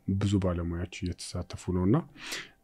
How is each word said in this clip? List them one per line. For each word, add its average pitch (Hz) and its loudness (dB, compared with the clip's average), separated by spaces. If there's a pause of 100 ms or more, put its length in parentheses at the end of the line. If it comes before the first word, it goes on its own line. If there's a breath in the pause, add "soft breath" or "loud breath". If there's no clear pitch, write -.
(140)
ብዙ 98 2
ባለሙያዎች 85 0
እየተሳተፉ - -6 (100)
ነው 90 2
እና፣ 107 6 (680 loud breath)